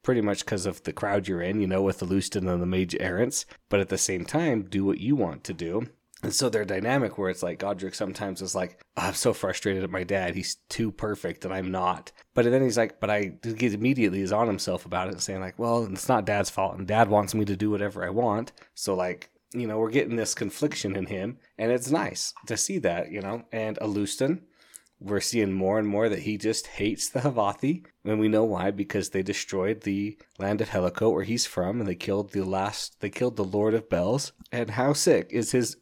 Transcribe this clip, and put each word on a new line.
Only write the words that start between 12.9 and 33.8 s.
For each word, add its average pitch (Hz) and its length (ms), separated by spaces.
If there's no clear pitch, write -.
but 104 100
I, 104 240
he 113 300
immediately 107 480
is 95 100
on 113 160
himself 95 380
about 92 240
it, 92 120
saying 95 200
like, 92 180
"Well, 117 240
it's 95 260
not 113 160
Dad's 101 240
fault 92 280
and 95 100
Dad 107 220
wants 104 260
me 107 100
to 98 120
do 107 120
whatever 98 360
I 87 40
want." 110 440
So, 98 220
like, 90 340
you 120 140
know, 107 100
we're 110 140
getting 117 240
this 110 180
confliction 107 640
in 95 120
him, 104 300
and 113 140
it's 123 200
nice - 420
to 113 100
see 196 220
that, 85 320
you 101 100
know. 107 300
And 110 280
Alustin, 107 640
we're 101 200
seeing 107 320
more 95 260
and 107 100
more 104 200
that 95 160
he 107 140
just 110 300
hates - 420
the 131 100
Havathi, 123 680
and 107 140
we 107 100
know 107 160
why, 98 260
because 98 380
they 95 120
destroyed 98 600
the 101 360
land 101 220
of 110 80
Helicote 92 440
where 92 120
he's 117 200
from, 98 360
and 101 60
they 90 80
killed 101 360
the 95 140
last, 95 560
they 101 80
killed 123 260
the 107 80
Lord 104 300
of 113 160